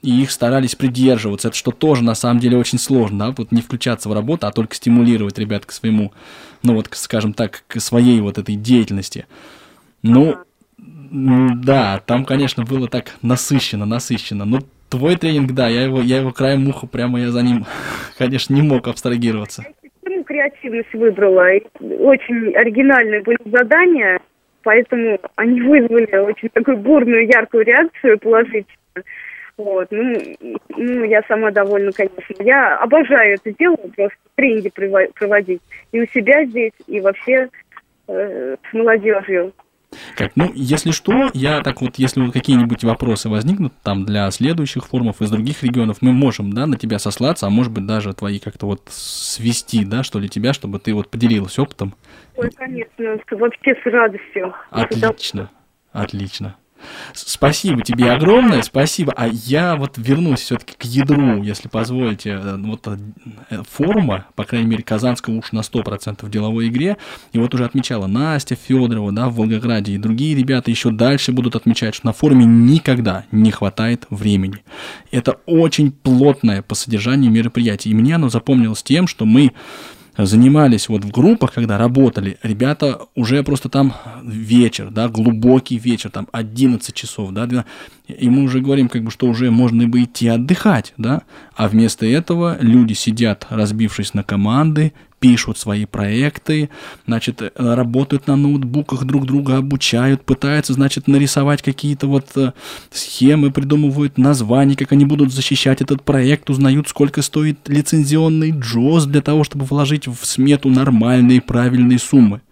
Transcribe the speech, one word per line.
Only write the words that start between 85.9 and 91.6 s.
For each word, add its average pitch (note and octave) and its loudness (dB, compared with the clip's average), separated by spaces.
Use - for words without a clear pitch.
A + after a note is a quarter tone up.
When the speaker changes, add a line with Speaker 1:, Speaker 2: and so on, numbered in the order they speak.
Speaker 1:
там - -10
одиннадцать A#2 -2
часов, G#2 -10
да, G#2 -6
двена-, B2 -4
и - -2
мы C3+ 4
уже C3 0
говорим, C3+ 2
как A#2 -6
бы, A2+ -6
что - -2
уже A#2+ 0
можно A#2 4
бы B2 2
идти A#2+ -2
отдыхать, B2+ 0
да, B2 -2
а A2 0